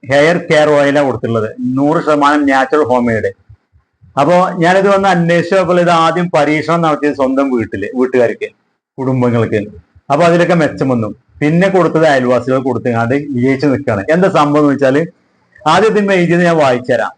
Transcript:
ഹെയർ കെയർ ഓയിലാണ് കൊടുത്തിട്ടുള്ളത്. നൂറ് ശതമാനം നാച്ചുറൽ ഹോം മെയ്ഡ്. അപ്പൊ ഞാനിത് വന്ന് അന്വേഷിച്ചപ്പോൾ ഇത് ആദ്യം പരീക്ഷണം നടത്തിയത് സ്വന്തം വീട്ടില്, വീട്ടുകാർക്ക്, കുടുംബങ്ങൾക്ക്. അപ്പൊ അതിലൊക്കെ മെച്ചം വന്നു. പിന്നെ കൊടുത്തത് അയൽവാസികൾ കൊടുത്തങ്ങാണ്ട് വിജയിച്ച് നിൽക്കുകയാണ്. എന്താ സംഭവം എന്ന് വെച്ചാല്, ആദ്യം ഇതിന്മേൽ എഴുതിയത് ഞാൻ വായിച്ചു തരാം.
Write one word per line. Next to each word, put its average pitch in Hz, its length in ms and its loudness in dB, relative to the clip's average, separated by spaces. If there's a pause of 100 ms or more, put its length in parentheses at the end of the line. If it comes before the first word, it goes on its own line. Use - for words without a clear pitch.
(120)
ഹെയർ 151 260 2
കെയർ 151 320 2
ഓയിലാണ് 143 360 2
കൊടുത്തിട്ടുള്ളത്. 113 440 -4 (100)
നൂറ് 139 440 -2
ശതമാനം 147 420 2
നാച്ചുറൽ 139 380 0
ഹോം 123 220 0
മെയ്ഡ്. 110 220 -2 (920)
അപ്പൊ 175 300 2 (100)
ഞാനിത് 185 300 2
വന്ന് 196 200 2
അന്വേഷിച്ചപ്പോൾ 175 720 0
ഇത് 175 100 2
ആദ്യം 170 480 0
പരീക്ഷണം 156 440 0
നടത്തിയത് 147 340 -2
സ്വന്തം 135 340 -2
വീട്ടില്, 107 460 -4
വീട്ടുകാർക്ക്, 123 540 0 (480)
കുടുംബങ്ങൾക്ക്. 123 580 -2 (560)
അപ്പൊ 156 140 2
അതിലൊക്കെ 170 280 2
മെച്ചം 147 360 -2
വന്നു. 113 260 -2 (240)
പിന്നെ 170 300 0
കൊടുത്തത് 160 360 2
അയൽവാസികൾ 127 540 0
കൊടുത്തങ്ങാണ്ട് 120 560 -2
വിജയിച്ച് 135 500 -2
നിൽക്കുകയാണ്. 107 460 -2
എന്താ 180 180 2
സംഭവം 147 300 2
എന്ന് 147 140 2
വെച്ചാല്, 135 320 0 (640)
ആദ്യം 196 240 2
ഇതിന്മേൽ 196 240 0
എഴുതിയത് 175 300 2
ഞാൻ 170 120 2
വായിച്ചു 127 340 0
തരാം. 110 260 -2